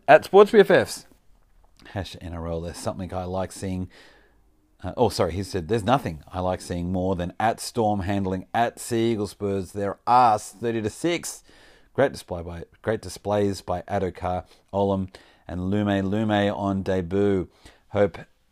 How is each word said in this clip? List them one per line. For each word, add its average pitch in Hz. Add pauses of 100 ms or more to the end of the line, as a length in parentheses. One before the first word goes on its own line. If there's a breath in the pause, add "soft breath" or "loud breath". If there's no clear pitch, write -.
"At 151
Sports 202
B 214
F 190
Fs, 123 (840)
hash -
N 85
R 82
L, 85
there's 85
something 95
I 90
like 92
seeing." 92 (960 soft breath)
Uh, 92
oh, 113
sorry, 90
he 98
said, 90
"There's 110
nothing 101 (100)
I 92
like 92
seeing 87
more 92
than 87
at 110
Storm 104
handling 95
at 117
Sea 117
Eagle 104
Spurs 98
their 101
arse 117
thirty 117
to 107
six. - (500 soft breath)
Great 127
display 90
by, 85 (180)
great 110
displays 101
by 90
Addo 95
Carr, 90 (280 soft breath)
Olam, 98 (340 loud breath)
and 90
Lume 101
Lume 104
on 98
debut. 95 (420 soft breath)
Hope 104 (340)